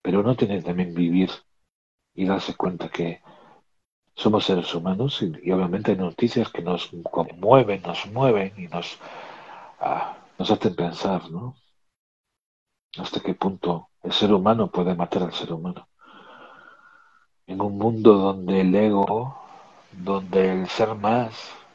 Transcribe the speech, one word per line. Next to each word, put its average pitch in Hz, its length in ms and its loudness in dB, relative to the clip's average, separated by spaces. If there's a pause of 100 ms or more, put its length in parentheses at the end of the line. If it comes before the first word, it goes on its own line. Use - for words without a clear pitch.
Pero 95 200 0
uno 120 140 2
tiene 101 240 -2
que 82 60 -8
también 87 300 -4
vivir 87 360 2 (840)
y 95 100 -2
darse 92 300 -2
cuenta 87 340 -4
que - 340 -6 (920)
somos 104 300 2
seres 90 300 0
humanos 92 460 -2
y, 92 120 -2 (100)
y 90 100 0
obviamente 92 380 0
hay 95 80 2
noticias 101 520 -2
que - 120 -8
nos 87 280 -4 (200)
conmueven, 98 720 2
nos 85 240 -8
mueven 107 500 0
y 90 120 -14
nos, 85 300 -10 (840)
ah, - 360 -4 (220)
nos 95 120 -2
hacen 101 240 2
pensar, 87 560 -4
¿no? 104 240 -10 (1400)
Hasta - 220 -6
qué - 140 -2
punto 175 560 -4 (120)
el - 100 -6
ser 104 200 4
humano 104 380 4
puede 90 240 0
matar 87 280 -2
al 85 100 -4
ser - 200 -8
humano. 87 360 -10 (1600)
En 95 140 -8
un 101 160 -2
mundo 110 380 8
donde 95 480 2
el 92 120 4
ego, 107 640 2 (540)
donde 95 600 0
el 92 160 -2
ser 110 260 0
más 113 580 -2 (220)